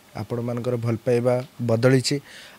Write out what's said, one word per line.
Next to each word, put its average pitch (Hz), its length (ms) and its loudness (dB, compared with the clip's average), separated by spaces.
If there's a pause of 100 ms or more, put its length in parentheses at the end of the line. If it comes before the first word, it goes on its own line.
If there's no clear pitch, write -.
(160)
ଆପଣମାନଙ୍କର 120 600 -6
ଭଲ 117 200 -2
ପାଇବା 123 480 0 (180)
ବଦଳିଛି, 123 580 2 (400)